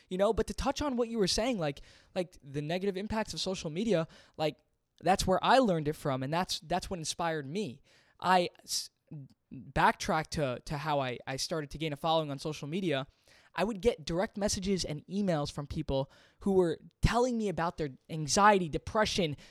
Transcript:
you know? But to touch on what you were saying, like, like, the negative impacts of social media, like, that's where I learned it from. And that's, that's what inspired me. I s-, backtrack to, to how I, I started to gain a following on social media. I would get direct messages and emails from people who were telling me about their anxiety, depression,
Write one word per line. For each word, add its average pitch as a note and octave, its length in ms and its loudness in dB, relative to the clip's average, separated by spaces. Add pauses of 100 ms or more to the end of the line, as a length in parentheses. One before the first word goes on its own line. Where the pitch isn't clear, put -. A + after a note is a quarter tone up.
you F3+ 80 -4
know? G3+ 160 4
But G#3 140 2
to G#3 80 -6
touch - 260 -2
on C#4+ 160 0
what A#3 140 0
you A#3 80 -2
were F#3+ 100 4
saying, A3+ 300 0
like, D3 240 -2 (320)
like, F#3 280 -4
the C#3+ 200 -6
negative F3+ 340 -2
impacts G#3+ 380 -4
of D#3+ 60 -8
social F#3+ 280 -4
media, E3+ 400 0 (300)
like, D#3 180 -2 (460)
that's F#3 240 4
where F#3 180 2
I A3 140 8
learned E3+ 300 2
it D3+ 80 -4
from. C3 260 -2
And C3+ 100 -4
that's, F3+ 280 -2
that's E3+ 280 -4
what F#3+ 100 -6
inspired D#3+ 480 -4
me. E3 360 -8 (360)
I F3+ 300 4 (160)
s-, - 240 -6 (640)
backtrack D#3 760 0
to, C3 360 -2
to D#3 140 -6
how D3 220 0
I, B2+ 260 -4
I C3+ 100 -6
started D3+ 360 -4
to - 60 -12
gain D#3 140 -4
a C#3 40 -6
following D#3+ 340 0
on C3+ 80 -6
social D3+ 280 -8
media. D3+ 400 -2 (520)
I F3+ 60 2
would G3+ 160 -4
get F#3+ 240 0
direct F3+ 320 -2
messages G3+ 480 -2
and D3 160 -6 (100)
emails F3 400 0
from C#3+ 160 -8
people C3+ 440 -4 (300)
who G3 120 0
were F3+ 260 4 (220)
telling A#3+ 380 4
me G#3+ 100 0
about E3+ 300 -2
their D3+ 100 -2 (220)
anxiety, F3+ 580 4
depression, D#3+ 640 0 (160)